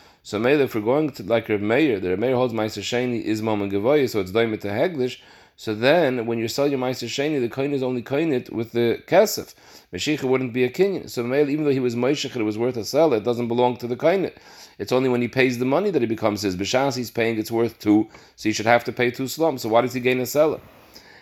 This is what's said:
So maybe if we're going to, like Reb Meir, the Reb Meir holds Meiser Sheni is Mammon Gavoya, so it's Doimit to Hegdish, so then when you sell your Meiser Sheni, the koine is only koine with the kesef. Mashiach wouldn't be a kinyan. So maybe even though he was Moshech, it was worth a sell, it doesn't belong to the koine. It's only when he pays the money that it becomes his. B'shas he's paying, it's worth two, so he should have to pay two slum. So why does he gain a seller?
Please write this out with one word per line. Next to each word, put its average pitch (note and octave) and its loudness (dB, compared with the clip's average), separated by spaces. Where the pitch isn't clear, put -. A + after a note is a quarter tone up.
So G#2 -4
maybe C3+ 4
if A#2+ -4
we're A2 -2
going C3+ 0
to, - -12
like A2 0
Reb G#2 0
Meir, A#2 2
the F#2 -2
Reb F#2 0
Meir B2+ 0
holds B2 0
Meiser G#2+ -4
Sheni A#2+ -2
is G#2+ -2
Mammon G#2 -2
Gavoya, A#2 2
so G#2+ -2
it's F#2 -4
Doimit A2+ 0
to G2+ -6
Hegdish, B2+ -2
so - -6
then B2+ 2
when A#2 -2
you A2+ -2
sell C#3+ 2
your C#3 0
Meiser B2+ -4
Sheni, C#3+ -2
the A#2 0
koine C#3 -4
is C3+ -2
only B2+ -2
koine C#3 -2
with A2+ -6
the A#2 2
kesef. - 2
Mashiach C#3 -4
wouldn't B2+ 0
be B2 2
a B2 2
kinyan. F3+ -2
So A#2+ -4
maybe C#3 0
even D#3 -2
though D3 2
he C3+ 2
was A#2+ 0
Moshech, C3 0
it A#2 -2
was G#2+ -2
worth A#2+ -2
a G#2+ -6
sell, D3 2
it G#2+ 0
doesn't A#2+ -2
belong A#2+ 2
to A#2+ -8
the A#2+ -4
koine. F3 0
It's G#2 -6
only C3 2
when B2 2
he A#2+ -2
pays C3 2
the B2 -2
money F3+ 0
that C#3 2
it A2 2
becomes G#2+ 0
his. F#2+ -2
B'shas B2+ 0
he's A#2 -8
paying, A#2 0
it's A2 -6
worth A2+ -2
two, G#2+ 4
so - -4
he - 2
should G#2 -2
have A#2+ 6
to B2 -8
pay B2 0
two C3 -6
slum. D3+ -2
So A#2 -6
why A#2 4
does A#2+ -2
he B2+ -4
gain B2+ 2
a B2+ -4
seller? D3 0